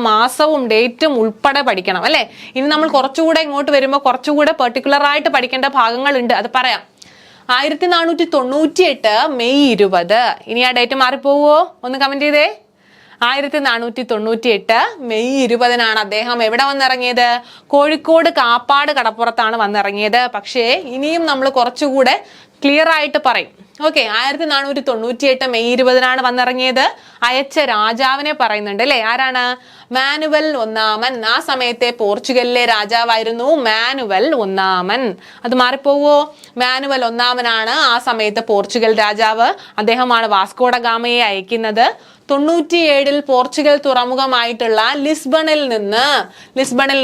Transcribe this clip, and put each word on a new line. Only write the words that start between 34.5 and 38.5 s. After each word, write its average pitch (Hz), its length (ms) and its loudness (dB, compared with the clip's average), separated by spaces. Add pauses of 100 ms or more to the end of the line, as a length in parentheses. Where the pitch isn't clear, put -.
അത് 240 160 -2
മാറിപ്പോവോ? 285 560 2 (460)
മാനുവൽ 262 480 -2
ഒന്നാമനാണ് 240 640 -2 (180)
ആ - 20 2 (140)
സമയത്ത് 220 400 -2
പോർച്ചുഗൽ 220 540 0